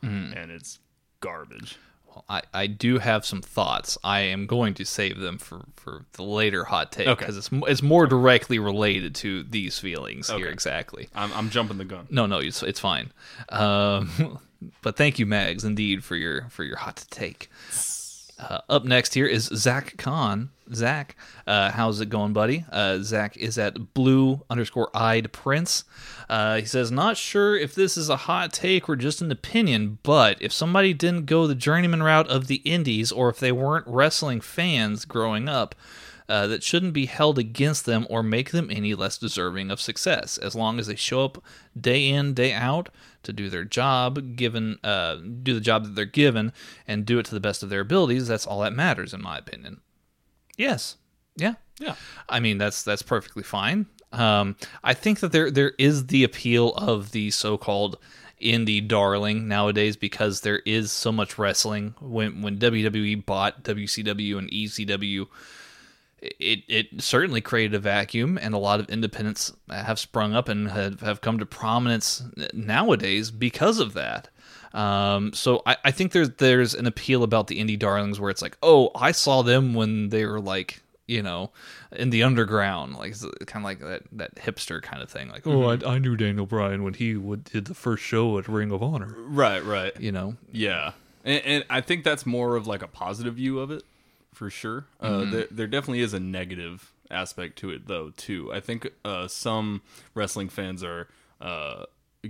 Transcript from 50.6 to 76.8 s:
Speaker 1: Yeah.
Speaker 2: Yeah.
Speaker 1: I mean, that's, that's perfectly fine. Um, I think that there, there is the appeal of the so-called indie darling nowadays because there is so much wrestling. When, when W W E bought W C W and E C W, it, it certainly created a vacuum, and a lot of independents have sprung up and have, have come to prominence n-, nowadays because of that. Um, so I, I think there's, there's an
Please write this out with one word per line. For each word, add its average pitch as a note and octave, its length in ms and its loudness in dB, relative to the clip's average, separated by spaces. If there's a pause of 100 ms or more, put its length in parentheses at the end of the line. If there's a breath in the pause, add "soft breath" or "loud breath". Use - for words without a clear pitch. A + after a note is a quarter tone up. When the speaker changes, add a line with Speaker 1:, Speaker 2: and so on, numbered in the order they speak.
Speaker 1:
Yeah. G3 160 0 (260)
Speaker 2:
Yeah. D4 160 -8 (340 loud breath)
Speaker 1:
I A#2+ 100 0
mean, A2 200 2
that's, G#2 240 -2
that's G#2 180 -2
perfectly - 400 -4
fine. A#2 460 0 (240)
Um, G#2 460 4 (260 loud breath)
I C3 100 4
think G#3+ 280 0
that F3 100 -2
there, D#3+ 180 4
there C#3 300 4
is C#3 280 6
the C3+ 160 6
appeal A#2 520 4
of G#2 360 0
the G#2 200 -2
so-called G#2 680 0 (420 loud breath)
indie A2 460 2
darling G#2 640 2
nowadays G#2 480 2
because G2+ 460 -2
there G#2 240 0
is G#2+ 260 0
so - 200 -2
much A2 280 -2
wrestling. G#2 600 0
When, A2 420 -2
when G2+ 180 -4
W A2+ 240 4
W G#2+ 200 2
E G#2 120 0
bought G2+ 480 -2
W G#2 240 -4
C A2 160 -4
W G#2 340 -2
and F#2+ 160 -8
E G#2 140 -4
C G#2 180 -6
W, G2 420 -4 (920 loud breath)
it, - 460 -4
it A2 340 -4
certainly C3 400 0
created A2 320 0
a G2+ 60 0
vacuum, G#2 600 0
and A2 140 -4
a G#2 60 0
lot G2+ 200 2
of G#2+ 100 -4
independents G#2+ 600 -4 (200)
have A2 260 -4
sprung G#2+ 380 -2
up B2+ 140 0
and G#2 200 -2
have, G2 300 -4
have G#2+ 220 -4
come A2+ 180 -2
to G#2 80 -6
prominence A#2 720 0 (160)
n-, - 160 -8
nowadays G#2+ 800 2
because C3+ 480 0
of A2 140 -2
that. A1+ 340 -6 (460 loud breath)
Um, G2+ 600 0
so - 320 2
I, B2+ 200 4
I C#3 60 6
think F#3 200 0
there's, D#3+ 260 6
there's B2+ 380 6
an A#2+ 100 -2